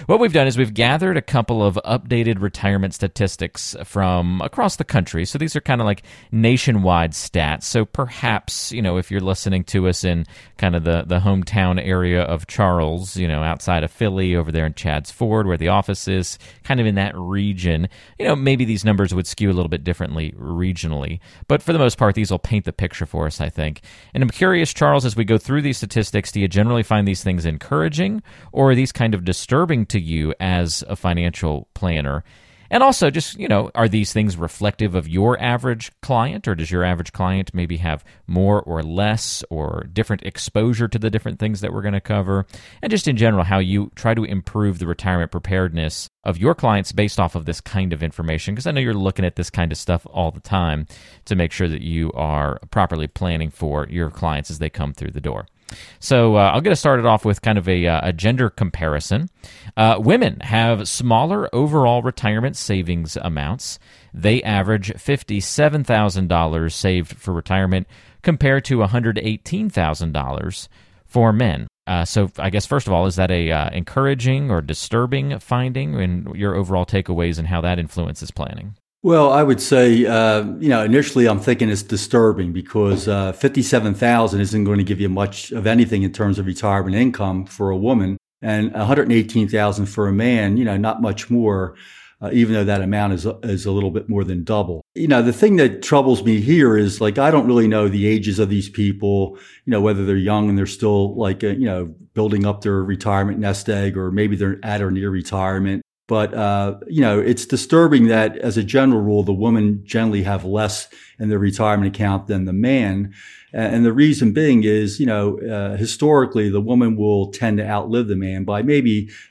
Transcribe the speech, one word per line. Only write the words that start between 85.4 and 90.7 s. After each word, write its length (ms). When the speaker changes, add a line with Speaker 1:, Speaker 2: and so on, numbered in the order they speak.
Speaker 2:
of 160
anything 340
in 80
terms 260
of 100
retirement 500
income 500
for 240
a 60
woman, 420
and 320
a 100
hundred 280
eighteen 360
thousand 380
for 220
a 40
man, 440
you 80
know, 120